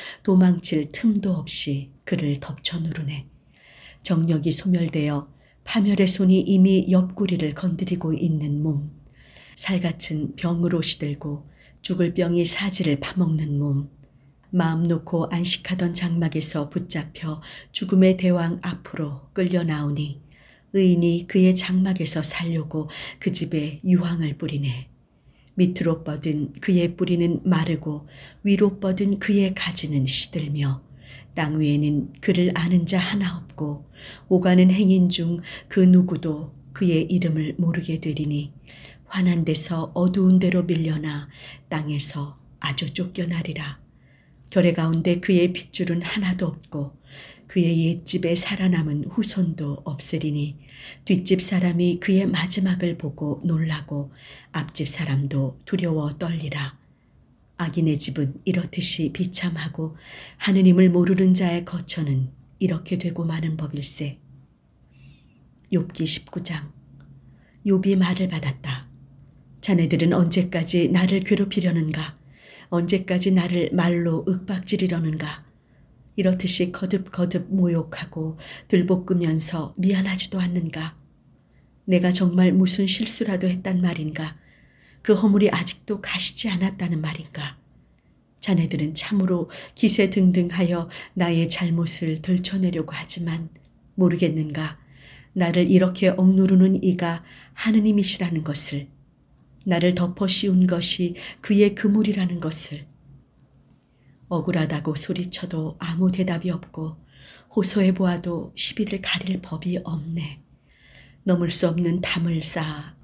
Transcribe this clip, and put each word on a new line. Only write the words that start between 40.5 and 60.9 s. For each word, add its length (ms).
밀려나 640
땅에서 680
아주 320
쫓겨나리라. 880
결의 240
가운데 460
그의 320
핏줄은 500
하나도 440
없고 540
그의 400
옛집에 480
살아남은 720
후손도 800
없으리니 720
뒷집 380
사람이 580
그의 260
마지막을 720
보고 460
놀라고 680
앞집 360
사람도 760
두려워 480
떨리라. 640
악인의 420
집은 460
이렇듯이 680
비참하고 840
하느님을 520